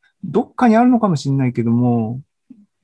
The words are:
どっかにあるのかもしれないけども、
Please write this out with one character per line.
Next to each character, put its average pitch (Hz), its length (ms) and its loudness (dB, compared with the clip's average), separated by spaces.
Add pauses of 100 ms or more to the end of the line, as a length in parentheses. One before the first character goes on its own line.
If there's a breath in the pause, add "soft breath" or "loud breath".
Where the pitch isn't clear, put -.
(240)
ど 185 180 -2
っ - 120 -14
か 247 140 2
に 220 80 4
あ 240 80 4
る 254 60 4
の 240 100 2
か 220 80 0
も 170 80 0
し 139 120 -6
れ 139 60 0
な 135 120 0
い 123 60 -2
け 120 100 -4
ど 117 80 0
も、 120 500 0 (640)